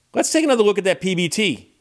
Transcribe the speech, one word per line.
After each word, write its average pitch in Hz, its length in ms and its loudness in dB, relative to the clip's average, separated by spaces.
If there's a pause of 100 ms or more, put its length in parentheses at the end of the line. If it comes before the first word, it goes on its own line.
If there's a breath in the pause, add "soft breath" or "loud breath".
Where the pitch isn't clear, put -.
(140)
Let's - 180 -2
take 320 120 2
another 254 200 2
look 208 140 2
at 196 80 -4
that 185 160 0
P 185 120 -2
B 170 160 0
T." 185 520 -4